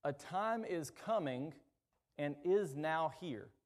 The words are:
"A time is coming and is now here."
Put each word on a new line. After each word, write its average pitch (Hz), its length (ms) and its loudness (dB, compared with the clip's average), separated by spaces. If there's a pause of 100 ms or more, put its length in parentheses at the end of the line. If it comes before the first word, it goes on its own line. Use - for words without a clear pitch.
"A 143 80 2
time 220 540 0
is 165 240 -2
coming 151 640 0 (640)
and 147 260 0
is 180 320 4
now 156 440 0
here." 120 280 -6 (180)